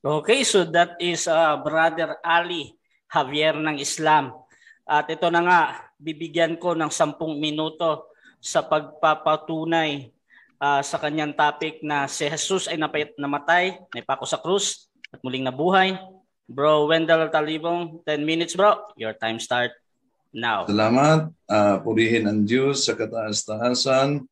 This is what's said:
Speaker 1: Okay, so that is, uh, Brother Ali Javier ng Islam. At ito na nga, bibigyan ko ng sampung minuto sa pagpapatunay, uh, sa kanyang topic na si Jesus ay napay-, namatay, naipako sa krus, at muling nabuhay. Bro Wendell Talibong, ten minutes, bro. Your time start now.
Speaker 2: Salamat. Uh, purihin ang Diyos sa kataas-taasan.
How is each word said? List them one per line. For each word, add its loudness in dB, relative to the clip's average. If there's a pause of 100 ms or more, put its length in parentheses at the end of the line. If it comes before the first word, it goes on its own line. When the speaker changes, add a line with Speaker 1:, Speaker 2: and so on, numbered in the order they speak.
Speaker 1:
Okay, 2
so 4
that 2
is, -2
uh, 4
Brother 0
Ali 0 (320)
Javier 0
ng -4
Islam. 0 (480)
At 0
ito 0
na 2
nga, 6 (340)
bibigyan -4
ko -2
ng -2
sampung -2
minuto -4 (320)
sa 0
pagpapatunay, 0 (480)
uh, 0
sa -6
kanyang -4
topic -2
na -2
si -4
Jesus -2
ay -4
napay-, -4
namatay, 0 (160)
naipako -6
sa -4
krus, -4 (240)
at -20
muling -6
nabuhay. 2 (560)
Bro 2
Wendell 2
Talibong, -4
ten -2
minutes, -2
bro. 4 (160)
Your -6
time -6
start -2 (640)
now. -2
Speaker 2:
Salamat. 4 (160)
Uh, 4
purihin 2
ang 0
Diyos 0
sa -4
kataas-taasan. -2